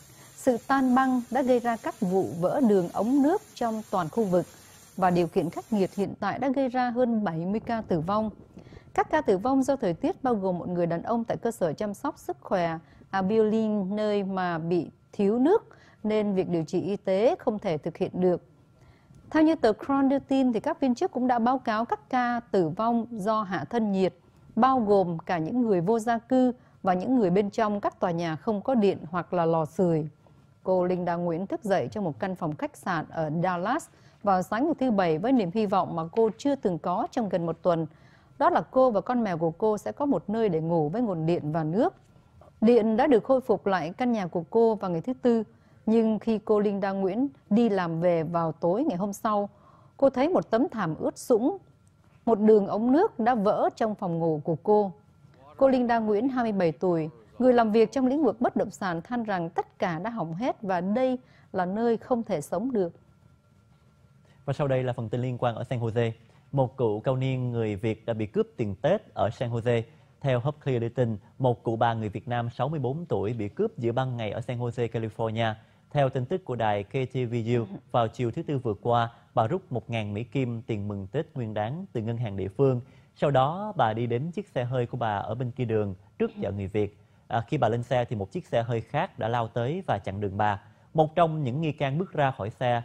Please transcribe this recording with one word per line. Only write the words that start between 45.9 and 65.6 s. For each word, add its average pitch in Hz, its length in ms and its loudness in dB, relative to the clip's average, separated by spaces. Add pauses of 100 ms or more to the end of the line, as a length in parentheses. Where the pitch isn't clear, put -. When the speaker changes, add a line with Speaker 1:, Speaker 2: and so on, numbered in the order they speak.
Speaker 1:
khi 220 260 0
cô 214 140 4
Linda 202 320 0
Nguyễn 196 360 0 (220)
đi 226 200 4
làm 170 320 0
về 170 220 4
vào 165 280 0
tối 180 320 0
ngày 190 140 -2
hôm 202 160 -4
sau, 202 360 -2 (480)
cô 277 120 4
thấy 262 200 2
một 247 200 0
tấm 240 220 2
thảm 165 240 -4
ướt 226 220 -4
sũng, 262 400 0 (680)
một 226 140 2
đường 214 280 6
ống 214 240 0
nước 359 280 2
đã 240 160 2
vỡ 208 400 2
trong 214 200 -2
phòng 170 240 -4
ngủ 160 240 0
của 165 200 -2
cô. 208 280 2 (640)
Cô 269 100 6
Linda 240 320 2
Nguyễn, 214 300 0
hai 254 140 -2
mươi 226 80 -2
bảy 185 200 2
tuổi, 165 380 0 (300)
người 247 140 6
làm 233 180 4
việc 220 200 4
trong 262 160 2
lĩnh 285 160 2
vực 220 180 2
bất 339 140 0
động 208 160 -2
sản, 170 300 -4
than 240 220 -6
rằng 180 260 -4
tất - 300 -6
cả 170 200 -2
đã 202 100 -6
hỏng 170 240 -6
hết 262 280 -4
và 185 200 -2
đây 254 360 0 (340)
là 185 140 -2
nơi 220 320 0
không 233 260 -2
thể 170 180 -4
sống 208 300 -4
được. 185 220 0 (1500)
Speaker 2:
Và 139 80 -4
sau 147 140 -2
đây 131 160 2
là 123 100 -2
phần 113 160 -8
tin 120 120 -2
liên 127 160 -4
quan 117 180 0
ở 117 80 -8